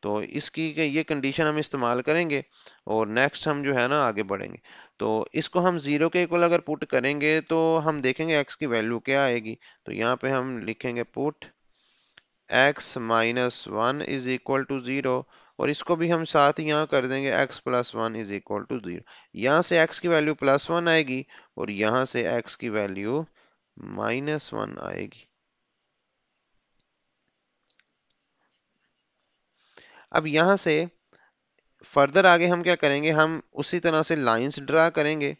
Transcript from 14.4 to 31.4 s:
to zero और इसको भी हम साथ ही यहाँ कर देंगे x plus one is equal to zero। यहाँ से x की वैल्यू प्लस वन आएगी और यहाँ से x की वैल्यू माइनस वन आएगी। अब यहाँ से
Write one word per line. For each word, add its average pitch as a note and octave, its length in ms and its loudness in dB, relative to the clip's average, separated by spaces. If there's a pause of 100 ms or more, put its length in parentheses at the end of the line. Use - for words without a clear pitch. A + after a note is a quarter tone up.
to C#3 180 -6
zero C3 280 -4 (460)
और C#3 120 -2
इसको E3 260 -2
भी E3 120 -2
हम E3 160 0
साथ D3 340 4
ही D#3+ 60 -4
यहाँ D3+ 220 0
कर C3+ 200 0
देंगे C3+ 300 -2
x C3+ 240 -2
plus B2 340 -2
one A2+ 220 -4
is G#2 160 -8
equal G2+ 340 -8
to C3 140 -6
zero। F2 220 -10 (320)
यहाँ C3+ 280 2
से E3 220 4
x - 140 -6
की F3 100 -4
वैल्यू D#3 260 2
प्लस C#3 360 2
वन E3+ 180 0
आएगी C3+ 360 2 (340)
और G#2 120 -6
यहाँ G#2+ 360 2
से A#2+ 260 -4
x A#2+ 220 -4
की - 160 -10
वैल्यू G#2 540 -4 (520)
माइनस A#2+ 800 -6
वन G#2+ 280 -8
आएगी। - 440 -12 (4000)
अब D#3 160 0
यहाँ E3 300 4
से D#3+ 180 2 (1160)